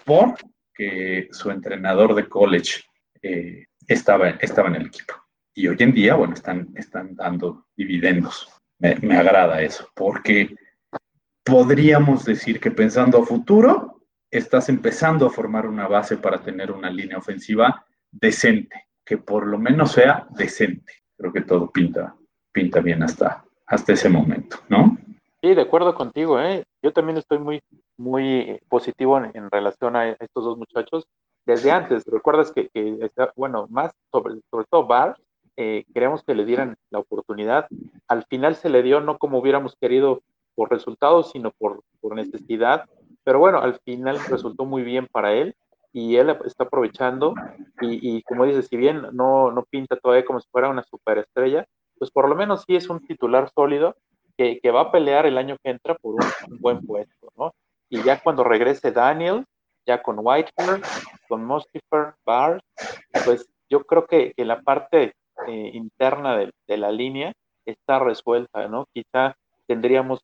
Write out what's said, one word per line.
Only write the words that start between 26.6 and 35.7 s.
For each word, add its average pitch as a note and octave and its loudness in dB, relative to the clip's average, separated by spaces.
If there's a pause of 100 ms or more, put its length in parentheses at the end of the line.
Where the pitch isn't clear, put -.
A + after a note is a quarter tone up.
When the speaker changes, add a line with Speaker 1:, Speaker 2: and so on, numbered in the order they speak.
Speaker 2:
Yo D3+ 0
también D#3+ -2
estoy D3 -2
muy, D3 -8 (340)
muy C3 -2
positivo C3 0
en, A2+ -6
en G#2 -16
relación G2+ -4
a A#2 -2
estos A2+ -10
dos A#2 -6
muchachos. A#2+ -8 (380)
Desde A#2+ 2
antes, D3 -2
recuerdas D#3 0
que, G#2 -4
que G#2+ -6
está, A2+ -6
bueno, B2 -6
más C#3+ -6 (180)
sobre, A2 -4 (160)
sobre A2+ -6
todo D#3+ 2
Barr, B2 0 (400)
eh, A2 -6